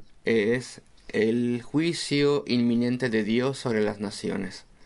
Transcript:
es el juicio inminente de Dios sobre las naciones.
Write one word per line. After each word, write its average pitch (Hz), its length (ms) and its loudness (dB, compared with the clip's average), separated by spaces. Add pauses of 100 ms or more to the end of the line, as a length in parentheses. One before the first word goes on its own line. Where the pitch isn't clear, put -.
(240)
es 113 580 0 (320)
el 120 480 2
juicio 143 840 0
inminente 120 640 2
de 110 140 2
Dios 123 360 0
sobre 113 220 0
las 101 180 -2
naciones. 98 680 -6 (200)